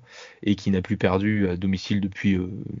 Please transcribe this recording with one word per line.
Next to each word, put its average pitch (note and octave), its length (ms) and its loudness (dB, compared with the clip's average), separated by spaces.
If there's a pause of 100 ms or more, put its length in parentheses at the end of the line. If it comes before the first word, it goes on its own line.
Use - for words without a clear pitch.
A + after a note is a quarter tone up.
(440)
et G#2 100 4
qui G2 160 -2
n'a F#2 100 4
plus G2 160 -2
perdu G2 520 2
à F2+ 80 0
domicile F#2+ 440 0
depuis, F#2+ 360 0
euh, F2+ 120 -2 (320)